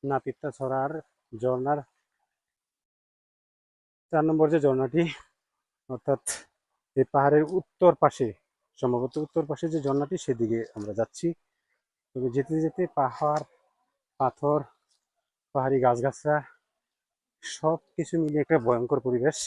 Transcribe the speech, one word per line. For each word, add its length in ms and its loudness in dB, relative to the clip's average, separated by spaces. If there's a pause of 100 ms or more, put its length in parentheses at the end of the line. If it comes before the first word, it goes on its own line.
নাপিতা 540 -4
ছড়ার 340 -4 (500)
ঝর্ণার 380 0 (2250)
চার 160 2
নম্বর 240 4
যে 120 4
ঝর্ণাটি, 380 2 (920)
অর্থাৎ 280 -2 (800)
এই 140 4
পাহাড়ের 300 6 (160)
উত্তর 320 4 (120)
পাশে, 240 2 (520)
সম্ভবত 340 0 (120)
উত্তর 240 -4
পাশে 240 -6
যে 120 -2
ঝর্ণাটি, 300 -2 (100)
সেদিকে 340 -2 (180)
আমরা 220 -10
যাচ্ছি। 280 -4 (840)
তবে 240 -4
যেতে 280 -2
যেতে 200 -2 (160)
পাহাড়, 440 0 (760)
পাথর, 400 0 (960)
পাহাড়ি 300 0
গাছগাছরা 520 0 (1080)
সব 340 -2 (180)
কিছু 260 -6
মিলিয়ে 220 0
একটা 220 2
ভয়ঙ্কর 420 2
পরিবেশ। 400 0